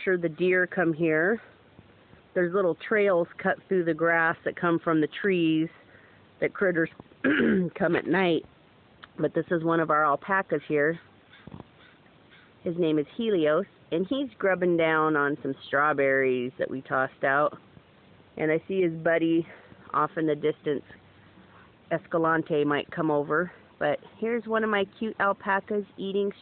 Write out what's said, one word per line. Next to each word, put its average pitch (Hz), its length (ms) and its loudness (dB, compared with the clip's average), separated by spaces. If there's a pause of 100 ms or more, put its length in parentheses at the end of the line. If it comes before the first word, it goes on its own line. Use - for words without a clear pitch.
sure 190 120 2
the 170 120 -2
deer 180 400 2
come 170 240 0
here. 165 500 0 (920)
There's 175 200 0
little 185 220 2
trails 202 500 2 (120)
cut - 280 -2
through 180 200 0
the 165 60 0
grass 165 520 2
that - 100 -4
come 170 240 0
from 160 220 0
the 147 80 0 (120)
trees 165 480 0 (720)
that - 140 -2
critters 165 360 0 (340)
<clears throat> 226 500 2
come 165 220 0
at - 100 -2
night. 170 400 0 (720)
But 147 160 -2
this 160 160 -2
is 165 140 -2
one 165 160 2
of 160 100 -2
our 151 160 4
alpacas 165 640 -2
here. 151 280 0 (1700)
His 170 160 -4
name 156 220 2
is 143 60 -2 (100)
Helios, 185 500 2 (240)
and 180 160 -2
he's 269 220 -2 (100)
grubbing 180 380 0
down 156 400 2
on 143 260 0
some 135 140 -6 (100)
strawberries 135 960 2
that - 100 -4
we 131 120 -8
tossed 131 420 -4
out. 143 340 0 (800)
And 156 140 0
I 160 160 0
see 190 120 -2
his 170 120 2
buddy 165 540 0 (460)
off 147 240 0
in 160 100 -2
the 147 100 0
distance. 151 480 -4 (1080)
Escalante 160 720 0
might 147 260 -2
come 160 200 -2
over. 151 400 0 (300)
But 147 180 -2 (200)
here's 226 280 -4
one 220 180 -2
of 220 60 -2
my 196 160 0 (120)
cute 220 220 -6
alpacas 202 640 -2 (120)
eating 196 460 -4